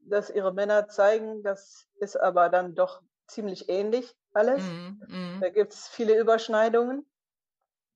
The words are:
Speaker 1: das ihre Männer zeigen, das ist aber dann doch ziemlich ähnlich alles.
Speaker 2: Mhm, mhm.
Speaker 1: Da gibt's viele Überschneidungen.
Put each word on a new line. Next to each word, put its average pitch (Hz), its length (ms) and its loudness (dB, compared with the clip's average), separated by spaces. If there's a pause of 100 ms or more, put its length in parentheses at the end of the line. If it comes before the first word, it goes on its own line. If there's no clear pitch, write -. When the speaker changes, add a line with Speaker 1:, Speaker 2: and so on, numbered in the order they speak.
Speaker 1:
das 202 300 -2
ihre 190 220 -2
Männer 208 360 2
zeigen, 220 540 2
das - 440 -8 (120)
ist 202 180 -6
aber 175 320 4
dann 180 260 0
doch 185 260 -2 (280)
ziemlich 202 400 -8
ähnlich 214 460 -4 (180)
alles. 208 480 0
Speaker 2:
Mhm, 190 260 -16
mhm. 180 320 -10
Speaker 1:
Da 185 100 -2
gibt's - 400 -2
viele 220 300 2
Überschneidungen. 226 840 0 (920)